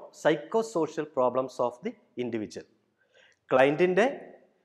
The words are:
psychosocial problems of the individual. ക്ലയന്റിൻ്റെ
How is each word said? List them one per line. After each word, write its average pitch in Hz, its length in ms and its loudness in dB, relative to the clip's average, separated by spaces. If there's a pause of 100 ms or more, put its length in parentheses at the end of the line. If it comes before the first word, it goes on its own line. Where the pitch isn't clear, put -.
(200)
psychosocial 160 880 -2 (100)
problems 127 380 0 (100)
of 120 80 -4 (100)
the 233 80 -6 (320)
individual. 110 420 -6 (840)
ക്ലയന്റിൻ്റെ 160 560 4 (580)